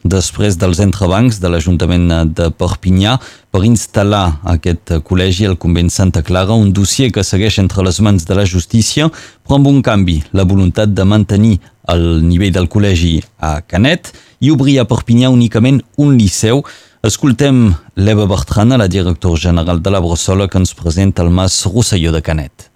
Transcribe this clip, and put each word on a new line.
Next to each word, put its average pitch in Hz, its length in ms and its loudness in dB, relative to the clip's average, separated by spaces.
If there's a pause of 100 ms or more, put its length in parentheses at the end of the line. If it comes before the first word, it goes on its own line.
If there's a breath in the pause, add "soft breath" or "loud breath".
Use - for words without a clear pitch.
després 95 560 -2
dels 90 240 0
entrebancs 98 600 0
de 90 80 -2
l'Ajuntament 85 840 0
de 82 200 -2
Perpinyà 92 640 0 (340 loud breath)
per 95 160 0
instal·lar 101 800 0
aquest 85 460 -2 (140)
col·legi 92 400 0
al 95 120 0
convent 87 320 0
Santa 92 320 0
Clara, 92 320 0
un 107 200 2
dossier 101 360 0
que 98 160 -2
segueix 107 320 -2
entre 95 240 0
les 92 160 -2
mans 101 280 2
de 98 120 -2
la 101 80 0
justícia, 110 600 -2 (340 loud breath)
però 139 160 0
amb 143 120 4
un 139 120 2
canvi, 92 380 0 (120)
la 98 140 0
voluntat 98 480 0
de 95 120 0
mantenir 104 520 2 (320 soft breath)
el 85 360 0
nivell 87 280 0
del 90 160 0
col·legi 85 460 0 (260)
a 78 240 -4
Canet 127 460 -2 (260 loud breath)
i 139 160 2
obrir 135 240 2
a 120 80 0
Perpinyà 120 480 0
únicament 120 480 2 (160)
un 143 160 4
liceu. 113 480 2 (400 loud breath)
Escoltem 123 720 2 (240 loud breath)
l'Eva 104 320 2
Bertrana, 107 480 0
la 107 80 2
directora 87 640 -2
general 87 340 0
de 98 80 -2
la 98 120 0
Bressola, 92 440 -2
que 95 160 -2
ens 87 160 -2
presenta 87 480 0
el 85 80 2
Mas 92 320 -2
Rosselló 87 480 -2
de 80 80 -4
Canet. - 540 -8